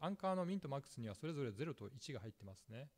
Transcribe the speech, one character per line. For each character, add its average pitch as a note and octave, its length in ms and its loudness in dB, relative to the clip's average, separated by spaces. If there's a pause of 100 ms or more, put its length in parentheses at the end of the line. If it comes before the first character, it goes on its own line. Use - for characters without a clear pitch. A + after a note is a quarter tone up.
ア D#3+ 80 2
ン G3 80 2
カ F#3+ 160 4
ー - 20 6
の F#3 100 6
ミ F#3 120 4
ン F#3+ 40 0
と D3+ 80 -2
マ C#3 100 2
ッ - 40 -2
ク - 60 -12
ス - 120 -6
に A2+ 80 0
は G2+ 60 -2
そ - 120 -4
れ E3 60 2
ぞ C#3+ 120 2
れ A2+ 80 2
ゼ G#2+ 140 0
ロ E3 80 0
と G#2 140 -6
一 C3+ 240 -8
が A#2 80 -4
入 A2 100 -4
っ - 20 -4
て - 120 -16
ま F#2+ 100 -8
す - 140 -18
ね。 A#2+ 300 -8